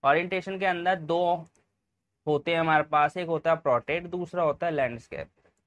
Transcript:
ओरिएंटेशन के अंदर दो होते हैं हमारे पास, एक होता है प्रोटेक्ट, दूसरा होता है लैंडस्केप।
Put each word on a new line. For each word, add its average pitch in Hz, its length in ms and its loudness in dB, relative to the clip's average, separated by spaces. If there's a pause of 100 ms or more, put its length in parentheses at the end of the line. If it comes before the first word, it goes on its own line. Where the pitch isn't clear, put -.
ओरिएंटेशन 180 560 0
के 196 60 -2
अंदर 180 320 0
दो 170 500 -2 (800)
होते 151 240 0
हैं 165 80 2
हमारे 156 240 4
पास, 151 340 2
एक 175 100 -6
होता 165 240 0
है 160 60 4
प्रोटेक्ट, 151 500 0
दूसरा 175 360 -4
होता 151 220 0
है 165 80 -2
लैंडस्केप। 117 540 -4 (400)